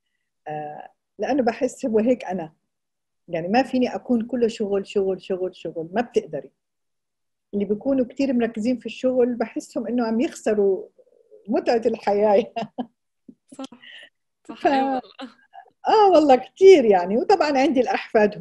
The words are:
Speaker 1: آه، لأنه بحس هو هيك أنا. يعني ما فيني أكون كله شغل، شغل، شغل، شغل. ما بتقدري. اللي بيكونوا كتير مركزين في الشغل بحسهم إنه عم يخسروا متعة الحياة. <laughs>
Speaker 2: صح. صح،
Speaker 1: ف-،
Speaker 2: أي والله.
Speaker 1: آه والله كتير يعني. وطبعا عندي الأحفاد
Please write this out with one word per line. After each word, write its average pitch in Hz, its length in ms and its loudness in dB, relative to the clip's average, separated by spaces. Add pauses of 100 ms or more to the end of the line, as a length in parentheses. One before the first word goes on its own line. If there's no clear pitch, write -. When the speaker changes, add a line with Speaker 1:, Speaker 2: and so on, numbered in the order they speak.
(480)
Speaker 1:
آه، 151 420 -12 (300)
لأنه 240 240 0
بحس - 420 -4
هو 220 140 0
هيك 240 260 0
أنا. 170 280 -8 (760)
يعني 170 200 -6
ما 240 160 2
فيني 254 320 -2
أكون 233 300 -2
كله 240 220 -2
شغل، 202 400 -4
شغل، 190 340 -4
شغل، 185 340 -6
شغل. 165 380 -12
ما 226 80 -2
بتقدري. 151 500 -6 (1000)
اللي 202 120 -2
بيكونوا 247 400 -2
كتير 269 280 -4
مركزين 233 460 -2
في - 60 -20
الشغل 247 500 -2
بحسهم 240 520 -8
إنه 240 200 -2
عم 226 140 -2
يخسروا 208 680 -2 (600)
متعة 240 380 0
الحياة. 208 680 0
<laughs> - 1000 -14
Speaker 2:
صح. 269 80 -14 (840)
صح، - 140 -18
Speaker 1:
ف-، 359 60 0
Speaker 2:
أي 269 140 2
والله. 262 200 -4 (840)
Speaker 1:
آه 415 260 4
والله 294 220 6
كتير 320 500 6
يعني. 190 320 2
وطبعا 311 400 2
عندي 269 240 2
الأحفاد 208 600 0